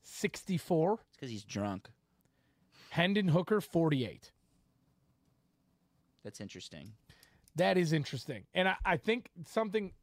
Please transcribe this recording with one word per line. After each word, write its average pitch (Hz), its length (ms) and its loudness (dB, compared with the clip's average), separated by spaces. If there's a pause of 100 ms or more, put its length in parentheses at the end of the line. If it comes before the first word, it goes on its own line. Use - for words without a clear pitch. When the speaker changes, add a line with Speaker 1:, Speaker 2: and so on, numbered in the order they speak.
Speaker 1:
sixty-four. 185 960 -2 (100)
Speaker 2:
It's - 100 -20
'cause 135 100 -10
he's 104 140 -8
drunk. 101 460 -6 (1000)
Speaker 1:
Hendon 196 380 4
Hooker, 175 300 4
forty-eight. 151 720 0 (1900)
Speaker 2:
That's - 180 -14
interesting. 92 520 -14 (640)
Speaker 1:
That 185 220 4
is 170 160 2
interesting. 135 600 -4
And 185 160 2
I, 185 60 0 (100)
I 180 120 2
think 220 320 -2 (160)
something 214 580 -2